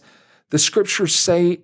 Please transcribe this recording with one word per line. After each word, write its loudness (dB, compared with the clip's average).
"The 0
scriptures 0
say, 0